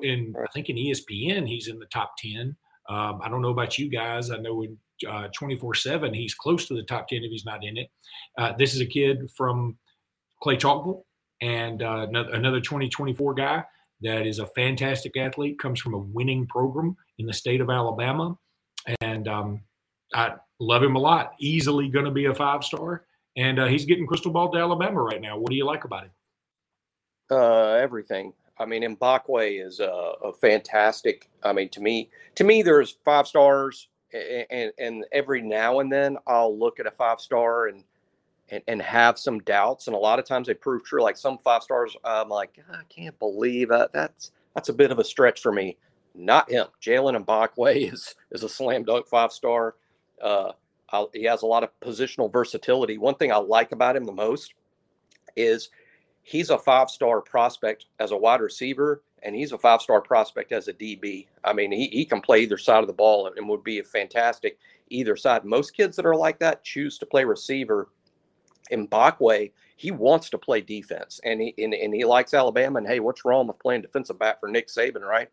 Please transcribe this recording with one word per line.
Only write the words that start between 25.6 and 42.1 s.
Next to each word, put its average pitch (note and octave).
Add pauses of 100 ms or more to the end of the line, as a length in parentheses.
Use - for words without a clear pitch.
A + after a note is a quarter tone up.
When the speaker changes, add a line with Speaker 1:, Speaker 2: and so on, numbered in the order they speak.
Speaker 1:
like D#3
about G2
him? F#2+ (1160)
Speaker 2:
Uh, A2+
everything. G#2+ (240)
I A2+
mean, A2+ (140)
Mbakwe A#2
is F#2
a, F#2+ (320)
a G2+
fantastic, G#2+ (140)
I G2+
mean, G2
to -
me, A2+ (260)
to -
me, G#3+
there's D3
five D3
stars, C#3 (260)
a-, A2+
a-, A2+
and, A#2
and A#2
every C#3
now A2
and C3+
then C#3
I'll A#2
look A2+
at A2+
a G#2+
five A#2
star A#2
and, G2 (640)
and, G#2
and A2+
have A#2
some A2+
doubts. G2+
And A#2
a G2
lot A2
of B2+
times B2+
they A#2
prove B2
true. C#3+
Like, G#2+
some C3
five A#2
stars, A#2+
I'm A2